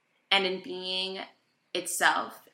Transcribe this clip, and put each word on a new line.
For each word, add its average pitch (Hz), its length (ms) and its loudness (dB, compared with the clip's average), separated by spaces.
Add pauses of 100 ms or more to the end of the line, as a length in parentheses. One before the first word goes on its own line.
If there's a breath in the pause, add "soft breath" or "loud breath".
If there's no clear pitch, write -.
(300)
And 196 160 6
in 185 160 -2
being 185 580 -6 (540)
itself, 131 680 0 (100)